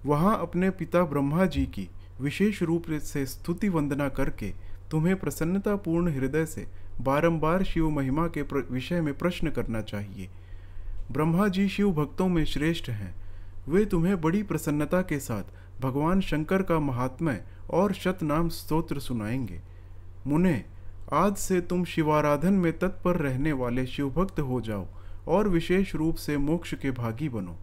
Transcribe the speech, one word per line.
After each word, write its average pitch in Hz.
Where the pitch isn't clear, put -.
वहाँ 160
अपने 175
पिता 175
ब्रह्मा 143
जी 139
की 185
विशेष 190
रूप 165
से 147
स्तुति 175
वंदना 147
करके 131
तुम्हें 160
प्रसन्नतापूर्ण 175
हृदय 135
से 101
बारंबार 160
शिव 160
महिमा 143
के 151
प्र-, 135
विषय 147
में 143
प्रश्न 170
करना 113
चाहिए। 98
ब्रह्मा 160
जी 190
शिव 202
भक्तों 151
में 165
श्रेष्ठ 156
हैं। 98
वे 190
तुम्हें 180
बड़ी 170
प्रसन्नता 151
के 156
साथ 107
भगवान 147
शंकर 185
का 170
महात्म्य 131
और 190
शतनाम 170
स्तोत्र 160
सुनाएंगे। 110
मुने, 156
"आज 196
से 185
तुम 180
शिवाराधन 151
में 170
तत्पर 180
रहने 143
वाले 127
शिवभक्त 143
हो 127
जाओ 104
और 202
विशेष 180
रूप 160
से 147
मोक्ष 151
के 139
भागी 117
बनो। 95